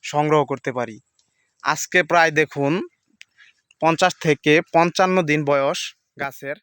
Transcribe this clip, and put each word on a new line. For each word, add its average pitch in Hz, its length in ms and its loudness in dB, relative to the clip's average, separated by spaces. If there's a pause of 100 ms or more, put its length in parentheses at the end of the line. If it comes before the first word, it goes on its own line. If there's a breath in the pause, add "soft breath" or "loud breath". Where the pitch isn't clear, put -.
সংগ্রহ 151 360 0 (100)
করতে 135 260 -6
পারি। 113 200 -8 (680)
আজকে 156 340 -2 (120)
প্রায় 165 200 4 (100)
দেখুন, 143 320 -2 (1080 soft breath)
পঞ্চাশ 165 300 2 (120)
থেকে 151 280 2 (220)
পঞ্চান্ন 185 420 2 (140)
দিন 151 100 2 (100)
বয়স 143 300 0 (420)
গাছের। 139 400 -10